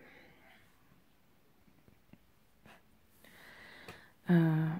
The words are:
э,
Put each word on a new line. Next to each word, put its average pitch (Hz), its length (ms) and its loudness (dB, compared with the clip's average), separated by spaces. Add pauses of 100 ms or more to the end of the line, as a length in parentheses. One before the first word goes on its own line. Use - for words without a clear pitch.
(4000)
э, 160 420 2 (120)